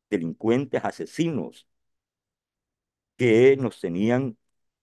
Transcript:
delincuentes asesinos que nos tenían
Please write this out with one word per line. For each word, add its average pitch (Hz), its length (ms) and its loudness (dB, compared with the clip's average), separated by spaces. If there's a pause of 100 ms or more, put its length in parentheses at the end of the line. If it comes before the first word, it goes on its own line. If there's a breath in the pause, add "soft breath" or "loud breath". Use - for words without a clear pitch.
(100)
delincuentes 110 760 -4
asesinos 117 840 -6 (1500)
que 123 400 6
nos 127 240 -6
tenían 113 560 -2 (460)